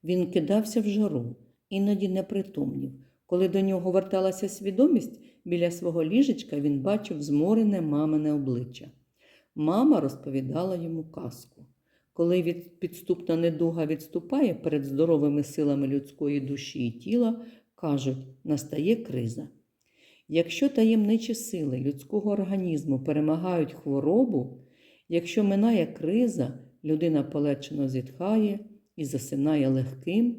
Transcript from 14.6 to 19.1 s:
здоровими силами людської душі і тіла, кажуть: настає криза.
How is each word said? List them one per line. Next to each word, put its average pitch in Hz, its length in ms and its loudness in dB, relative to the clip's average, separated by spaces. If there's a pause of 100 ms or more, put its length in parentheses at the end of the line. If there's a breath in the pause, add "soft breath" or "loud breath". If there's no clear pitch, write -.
здоровими 147 580 2
силами 143 440 0
людської 143 520 -2
душі 135 480 -6
і 117 40 -2
тіла, 226 540 0 (300 loud breath)
кажуть: 135 520 -2 (160)
настає 151 520 0
криза. 135 520 -6 (840 soft breath)